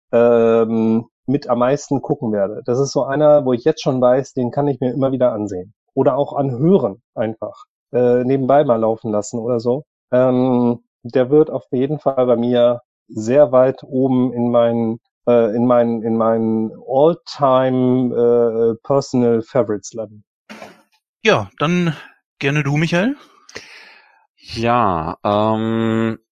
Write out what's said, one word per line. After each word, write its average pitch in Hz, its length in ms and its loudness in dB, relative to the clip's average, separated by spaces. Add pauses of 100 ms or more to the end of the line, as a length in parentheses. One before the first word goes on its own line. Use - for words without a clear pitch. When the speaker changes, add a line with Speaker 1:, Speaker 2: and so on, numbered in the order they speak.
(120)
Speaker 1:
ähm, 113 920 2 (200)
mit 143 220 -4
am 120 120 0
meisten 131 420 -2
gucken 123 300 -4
werde. 104 340 -4
Das 123 120 -2
ist 139 140 -2
so 131 120 -2
einer, 147 420 2
wo 127 80 0
ich 120 100 -4
jetzt - 180 0
schon 131 180 -2
weiß, 127 340 2
den 123 160 -4
kann 143 180 -2
ich 135 120 -4
mir 127 120 -2
immer 135 180 -2
wieder 127 220 0
ansehen. 101 400 -8 (220)
Oder 135 240 0
auch 143 160 -4
anhören 135 680 -2 (120)
einfach. 110 500 -8 (280)
Äh, 123 320 2
nebenbei 135 400 2
mal 117 160 0
laufen 113 300 -2
lassen 104 280 -6
oder 117 220 -4
so. 123 240 -4 (280)
Ähm, 123 680 2 (220)
der 123 280 0
wird 151 180 4
auf 127 220 -8
jeden 139 300 -2
Fall 131 260 0
bei 120 100 2
mir 120 460 2 (240)
sehr 127 460 2
weit 131 320 2
oben 127 480 0
in 120 180 -2
meinen, 117 480 0 (300)
äh, 117 260 2
in 120 120 0
meinen, 117 360 2
in 113 140 -2
meinen 110 560 -2 (160)
All-Time, 131 1300 0
äh, 117 680 0
Personal 123 600 0
Favorites 107 500 -4
landen. 107 320 -14 (1000)
Speaker 2:
Ja, 135 360 0
dann 170 360 0 (460)
gerne 143 240 -2
du, 143 120 -2
Michael. 175 380 0 (1200)
Speaker 3:
Ja, 107 880 -2
ähm, 110 960 -2 (140)